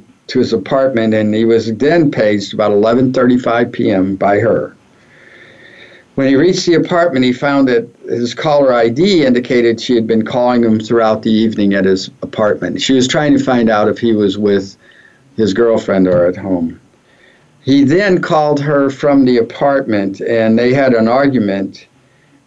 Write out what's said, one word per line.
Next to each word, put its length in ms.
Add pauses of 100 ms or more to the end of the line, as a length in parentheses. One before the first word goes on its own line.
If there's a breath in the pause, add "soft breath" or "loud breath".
(260)
to 140
his 120
apartment, 640
and 180
he 120
was 320
then 340
paged 420
about 200
eleven 400
thirty-five 580
P 200
M 260
by 240
her. 340 (1400 loud breath)
When 100
he 80
reached 320
the 80
apartment, 500
he 80
found 360
that 200 (180)
his 280
caller 380
I 160
D 360
indicated 560
she 140
had 120
been 180
calling 400
him 160
throughout 420
the 80
evening 440
at 100
his 260 (120)
apartment. 600
She 120
was 120
trying 320
to 40
find 280
out 180
if 100
he 140
was 240
with 400 (600 soft breath)
his 180
girlfriend 540
or 180
at 100
home. 440 (800 soft breath)
He 220
then 360
called 400
her 300
from 340
the 120
apartment, 840
and 380
they 140
had 220
an 140
argument, 800 (600 soft breath)